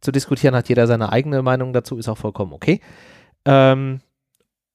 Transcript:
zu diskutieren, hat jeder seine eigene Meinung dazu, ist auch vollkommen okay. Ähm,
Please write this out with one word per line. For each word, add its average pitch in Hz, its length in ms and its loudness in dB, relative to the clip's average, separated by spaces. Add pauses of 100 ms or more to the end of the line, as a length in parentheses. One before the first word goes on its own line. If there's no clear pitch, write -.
zu 139 120 -4
diskutieren, 135 420 0
hat 120 140 -2
jeder 120 180 4
seine 113 240 0
eigene 135 320 0
Meinung 127 300 -2
dazu, 123 240 -4
ist 113 120 -10
auch 110 100 -6
vollkommen 101 340 -8
okay. 170 280 -2 (640)
Ähm, 135 560 2 (760)